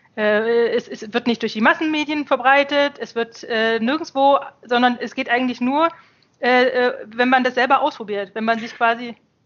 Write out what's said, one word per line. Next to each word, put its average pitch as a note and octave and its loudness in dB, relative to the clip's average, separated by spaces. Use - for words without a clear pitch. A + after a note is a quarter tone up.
äh, A3+ 2
es, A#3+ -2
es A3 -14
wird A#3 -2
nicht A#3 0
durch A3 -4
die A3 -4
Massenmedien D4+ 0
verbreitet, C#4 2
es - -10
wird, A3+ -6
äh, A3+ 0
nirgendwo, C#4 2
sondern A#3+ 2
es - -10
geht C4 -6
eigentlich B3 -2
nur C#4+ 2
äh, B3 4
äh, B3 0
wenn A#3 -2
man B3+ 4
das B3 -2
selber B3+ 2
ausprobiert, G3+ -4
wenn A3 -6
man A3+ 0
sich A3+ -12
quasi A#3 -2